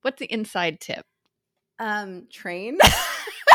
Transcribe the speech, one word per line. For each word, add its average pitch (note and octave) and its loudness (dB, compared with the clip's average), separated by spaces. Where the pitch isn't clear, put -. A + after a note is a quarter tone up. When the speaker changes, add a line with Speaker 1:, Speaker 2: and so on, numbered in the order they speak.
Speaker 1:
what's C4 -2
the B3+ -8
inside F3+ -2
tip? - -8
Speaker 2:
Um, G#3 -4
train. G3+ -6
<laughs> - 4